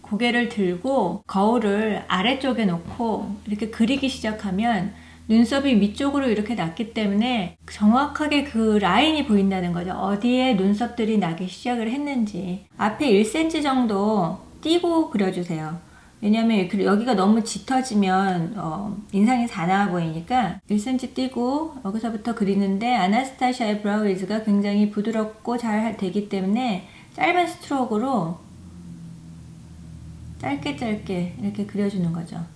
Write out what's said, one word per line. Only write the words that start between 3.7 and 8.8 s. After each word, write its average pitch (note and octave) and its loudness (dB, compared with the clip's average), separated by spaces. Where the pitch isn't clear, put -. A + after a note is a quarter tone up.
시작하면 G#3+ -2
눈썹이 B3 4
위쪽으로 C#4 0
이렇게 G#3 0
났기 F#3+ -6
때문에 G#3 0
정확하게 C#4+ 2
그 A3 2
라인이 B3+ 2